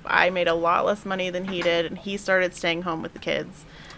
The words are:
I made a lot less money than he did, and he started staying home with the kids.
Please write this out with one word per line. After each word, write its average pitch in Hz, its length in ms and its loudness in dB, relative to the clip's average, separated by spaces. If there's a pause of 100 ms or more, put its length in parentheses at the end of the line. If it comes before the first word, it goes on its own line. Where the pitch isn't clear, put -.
I 175 240 6
made 180 180 2
a 165 60 4
lot 170 320 2
less 202 200 -2
money 185 260 -2
than 180 180 -4
he 175 120 -4
did, 170 260 2
and 185 100 -10
he 196 200 -6
started 185 380 2
staying 170 280 -2
home 165 180 -4
with - 120 -8
the - 60 -14
kids. 156 460 -4 (320)